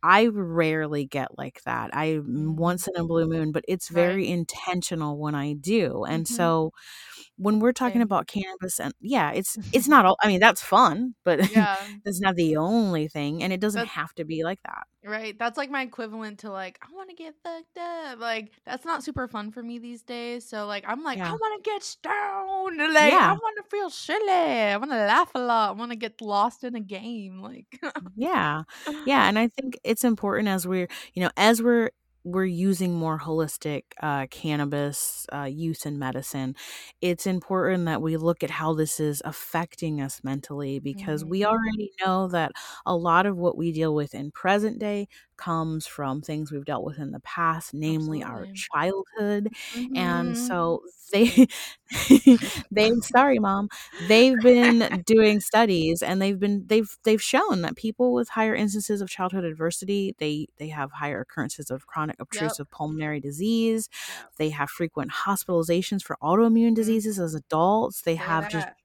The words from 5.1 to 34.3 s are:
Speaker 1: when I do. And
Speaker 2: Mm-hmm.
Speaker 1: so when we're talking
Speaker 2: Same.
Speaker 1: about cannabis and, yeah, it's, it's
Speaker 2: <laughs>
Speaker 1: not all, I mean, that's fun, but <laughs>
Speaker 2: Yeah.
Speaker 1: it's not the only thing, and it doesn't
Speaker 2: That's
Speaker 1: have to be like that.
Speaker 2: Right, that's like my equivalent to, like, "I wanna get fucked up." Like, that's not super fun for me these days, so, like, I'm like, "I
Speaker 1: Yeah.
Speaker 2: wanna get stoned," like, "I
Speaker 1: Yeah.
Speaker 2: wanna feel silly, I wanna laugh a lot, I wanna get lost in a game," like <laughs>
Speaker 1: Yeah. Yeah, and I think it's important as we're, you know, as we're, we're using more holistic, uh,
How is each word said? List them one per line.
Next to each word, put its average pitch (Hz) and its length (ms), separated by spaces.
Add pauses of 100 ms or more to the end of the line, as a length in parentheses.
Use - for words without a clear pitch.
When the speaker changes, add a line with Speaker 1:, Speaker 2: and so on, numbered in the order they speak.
Speaker 1:
when 151 160
I 147 200
do. 170 500
And 165 240
Speaker 2:
Mm-hmm. - 0
Speaker 1:
so 165 440 (640)
when 214 240
we're 240 120
talking 247 280
Speaker 2:
Same. - 20
Speaker 1:
about 196 260
cannabis 190 520
and, - 200
yeah, 214 320
it's, - 260 (140)
it's 247 160
Speaker 2:
<laughs> - 0
Speaker 1:
not 262 180
all, 185 160
I 214 60
mean, 185 120
that's 220 220
fun, 220 520 (100)
but 135 160
<laughs> 190 80
Speaker 2:
Yeah. 202 400 (180)
Speaker 1:
it's 185 140
not 190 160
the 160 220
only 175 500
thing, 147 340
and 185 100
it 185 80
doesn't 214 240
Speaker 2:
That's 220 140
Speaker 1:
have 156 180
to 165 100
be 160 180
like 185 200
that. - 220 (200)
Speaker 2:
Right, 214 320
that's 233 200
like 277 120
my 277 120
equivalent 220 580
to, 214 100
like, 190 300
"I - 100
wanna 370 240
get 320 280
fucked 330 340
up." 330 420
Like, 226 340 (120)
that's 254 220
not 320 180
super 254 240
fun 214 220
for 240 120
me 240 160
these 233 240
days, 240 460
so, 208 180
like, 202 220
I'm 240 140
like, 262 200
"I 175 60
Speaker 1:
Yeah. 453 100
Speaker 2:
wanna 427 240
get 415 200
stoned," 392 960
like, 302 440
"I - 60
Speaker 1:
Yeah. 403 140
Speaker 2:
wanna 427 280
feel 403 200
silly, 392 400
I 247 480
wanna 262 180
laugh 226 380
a 254 60
lot, 226 300
I - 20
wanna 233 240
get 220 260
lost 208 420
in 247 100
a 233 60
game," 196 640
like 240 400
<laughs> 226 340
Speaker 1:
Yeah. 196 480 (400)
Yeah, 262 240
and 208 100
I 233 100
think 262 360
it's 226 200
important 208 440
as 185 180
we're, 180 220 (260)
you 180 80
know, 175 140
as 220 260
we're, 233 280 (360)
we're 185 200
using 180 480
more 160 240
holistic, 156 640 (200)
uh, 139 280